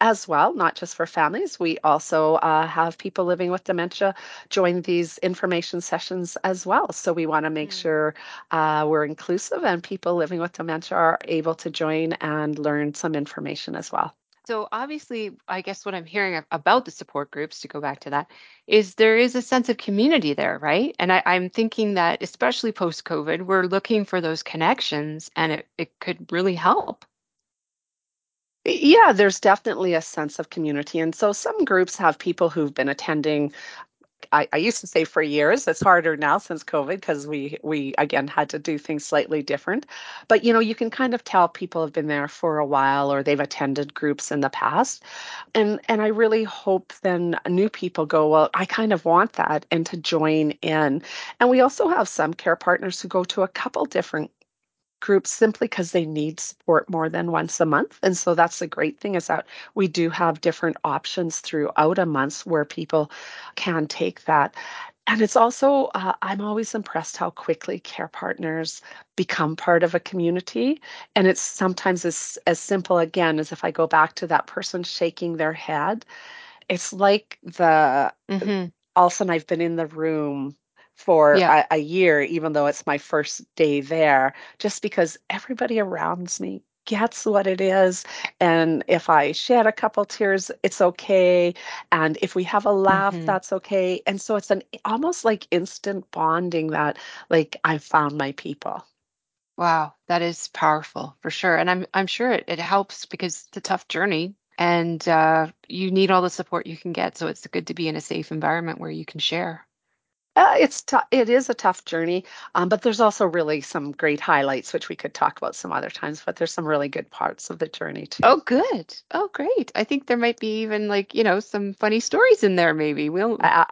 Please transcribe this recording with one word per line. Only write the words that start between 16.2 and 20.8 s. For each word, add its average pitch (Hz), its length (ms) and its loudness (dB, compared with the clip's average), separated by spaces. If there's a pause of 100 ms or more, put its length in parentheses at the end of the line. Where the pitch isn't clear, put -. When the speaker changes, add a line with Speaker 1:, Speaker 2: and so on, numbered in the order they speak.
Speaker 2:
a-, 156 160 -8
about 185 320 2
the 165 60 -18
support - 400 -10
groups, 151 300 -10
to 147 80 -14
go 147 120 -12
back 139 200 -6
to 143 100 -14
that, 143 200 -4 (360)
is 202 280 4
there 220 240 6
is 247 160 2
a 247 80 -2
sense 254 260 0
of 226 100 0
community 208 560 2
there, 143 240 -2
right? 156 400 0